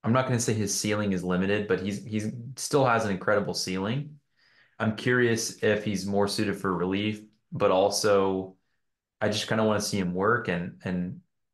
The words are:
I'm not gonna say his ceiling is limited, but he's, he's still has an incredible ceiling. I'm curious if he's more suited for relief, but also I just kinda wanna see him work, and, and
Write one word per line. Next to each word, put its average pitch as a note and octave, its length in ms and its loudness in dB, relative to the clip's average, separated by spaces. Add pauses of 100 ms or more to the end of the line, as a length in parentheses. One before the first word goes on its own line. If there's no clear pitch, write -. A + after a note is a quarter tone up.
I'm A2+ 120 2
not B2+ 100 4
gonna B2 160 0
say A#2 140 0
his G#2 200 0
ceiling G#2 380 0
is F2+ 100 -2
limited, F#2+ 460 0
but F#2 140 2
he's, G2+ 240 -4
he's G#2+ 260 -4 (240)
still - 300 2
has A2+ 180 2
an G2+ 60 0
incredible G2 420 0
ceiling. G2+ 640 -4 (600)
I'm A2 180 -2
curious A#2+ 680 0
if G#2 220 2
he's G2 220 -2
more G2+ 200 2
suited G2+ 300 -2
for G2 160 -2
relief, G2 480 -2 (320)
but G2+ 180 2
also F#2+ 840 2 (640)
I A2 80 0
just G#2 180 -2
kinda A2 180 2
wanna G#2+ 180 2
see G#2 160 -2
him F2 160 -2
work, G#2+ 340 0
and, F2 360 -6
and F2+ 360 -4 (340)